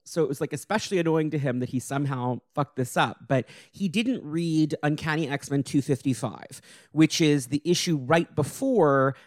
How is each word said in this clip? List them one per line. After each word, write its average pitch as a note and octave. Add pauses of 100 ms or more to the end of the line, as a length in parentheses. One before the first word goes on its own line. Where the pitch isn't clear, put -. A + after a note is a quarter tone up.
so -
it C3+
was, C#3+
like, D3
especially G3
annoying D#3+
to D#3
him C3+
that B2+
he B2+
somehow C3 (140)
fucked -
this B2+
up. B2+
But C3 (260)
he G3
didn't A3
read D#3
Uncanny D3+
X-Men C#3
two -
fifty-five, B2+ (300)
which D#3
is D3
the D3
issue E3+
right D3
before D3 (120)